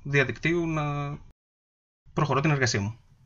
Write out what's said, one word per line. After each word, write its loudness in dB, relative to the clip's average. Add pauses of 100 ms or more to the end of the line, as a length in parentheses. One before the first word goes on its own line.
διαδικτύου 0
να -4 (960)
προχωρώ 2
την 2
εργασία 0
μου. -6 (280)